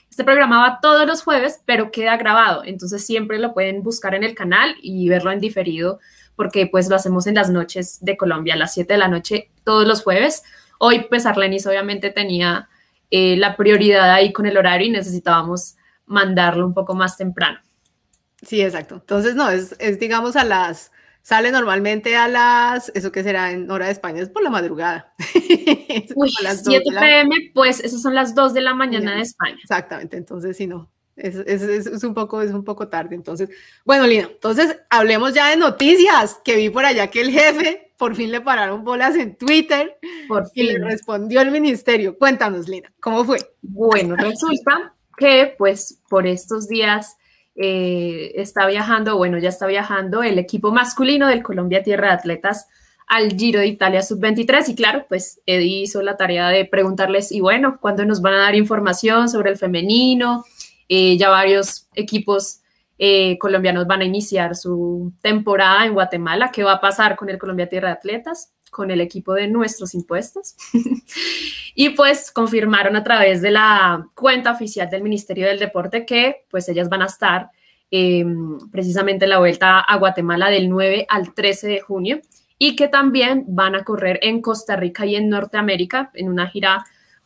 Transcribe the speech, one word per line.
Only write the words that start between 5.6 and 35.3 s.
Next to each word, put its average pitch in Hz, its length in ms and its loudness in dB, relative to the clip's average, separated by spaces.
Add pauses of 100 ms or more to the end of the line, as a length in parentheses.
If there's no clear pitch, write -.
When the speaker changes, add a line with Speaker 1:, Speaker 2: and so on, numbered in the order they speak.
Speaker 1:
porque, 196 320 0
pues, 185 220 0
lo 190 80 4
hacemos 185 300 -2
en 208 80 0
las 196 140 2
noches 180 520 -4
de 190 160 -4
Colombia, 160 380 -2
a - 20 -2
las 156 160 -2
siete 185 220 -2
de 208 40 2
la 190 80 2
noche, 180 420 -4 (140)
todos 214 240 2
los 220 160 2
jueves. 220 400 2 (340)
Hoy, 233 320 2
pues, 240 160 0
Arlenis 196 420 0
obviamente 196 420 -4
tenía, 185 580 -2 (440)
eh, 185 260 4
la 202 180 2
prioridad 202 580 6
ahí 196 200 4
con 208 120 -2
el 196 120 0
horario 185 300 4
y 233 40 0
necesitábamos 180 840 -2 (300)
mandarlo 185 600 2
un 180 60 -2
poco 190 220 -4
más 185 200 -2
temprano. 175 440 -4 (840)
Speaker 2:
Sí, 214 200 -2
exacto. 175 340 -4
Entonces, 208 400 -2
no, 269 140 0
es, 185 300 -4
es, 202 200 -4
digamos, 233 360 -4
a 269 80 4
las, 185 480 -2 (320)
sale 233 280 0
normalmente 214 640 -2
a 240 120 4
las, 240 640 2
¿eso 190 180 -6
qué 190 120 -6
será 185 280 -2
en 180 200 -8
hora 190 160 -4
de 202 60 -2
España? 175 280 -10
Es 190 80 -8
por 427 140 -4
la 311 80 0
madrugada. 170 680 -4
<laughs> - 280 0 (500)
Es 220 180 -8
como 277 120 0
Speaker 1:
Uy, 262 140 0
Speaker 2:
a 202 40 -4
las 196 200 -2
dos 262 100 2
de 262 180 2
la 196 80 -2
Speaker 1:
siete - 0 -
P 294 220 6
M, 285 140 2 (180)
pues, 254 260 4
esas 240 220 -6
son 262 120 -2
las 254 220 0
dos 262 180 4
de 262 80 0
la 254 140 0
mañana 240 300 -2
Speaker 2:
Mañana. 202 120 -4
Speaker 1:
de 220 60 -4
España. 185 400 -6
Speaker 2:
Exactamente, 180 540 -8
entonces 180 400 -12
sí, 196 100 -8
no, 175 240 -14 (240)
es, 190 220 -10
es, 196 240 -4
es, 208 260 -4
es 220 160 -10
un 233 100 -6
poco, 214 280 -6
es 208 100 -2
un 202 140 -6
poco 208 240 -10
tarde. 165 260 -8
Entonces, 170 340 -8 (360)
bueno, 277 200 4
Lina, 220 240 2
entonces 226 480 -2 (120)
hablemos 220 440 2